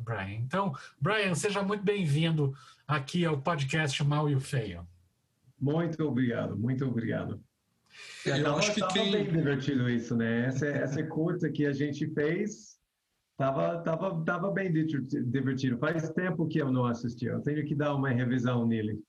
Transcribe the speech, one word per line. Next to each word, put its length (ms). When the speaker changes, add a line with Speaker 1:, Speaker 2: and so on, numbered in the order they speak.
Speaker 1:
Brian. 320
Então, 400
Brian, 340
seja 280
muito 220
bem-vindo 680
aqui 380
ao 160
podcast 600
Mal 260
e 60
o 60
Feio. 460
Speaker 2:
Muito 440
obrigado, 540
muito 280
obrigado. 540
Speaker 3:
Eu 180
Speaker 2:
Tava, 160
Speaker 3:
acho 160
que 60
Speaker 2:
tava 120
Speaker 3:
quem 200
Speaker 2:
bem 180
divertido 580
isso, 280
né? 300
Essa, 200
essa 380
curta 460
que 160
a 60
gente 420
fez, 640
tava, 460
tava, 420
tava 260
bem 220
di-, 140
divertido. 540
Faz 320
tempo 380
que 100
eu 140
não 140
assisti. 400
Eu 140
tenho 260
que 80
dar 200
uma 140
revisão 580
nele. 320